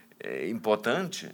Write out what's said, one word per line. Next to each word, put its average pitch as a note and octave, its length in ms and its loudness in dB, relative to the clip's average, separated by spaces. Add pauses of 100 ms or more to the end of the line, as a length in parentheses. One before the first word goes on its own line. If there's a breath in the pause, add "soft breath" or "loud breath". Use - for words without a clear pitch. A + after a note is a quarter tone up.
(200 loud breath)
é C2 300 -4
importante. A#2 840 2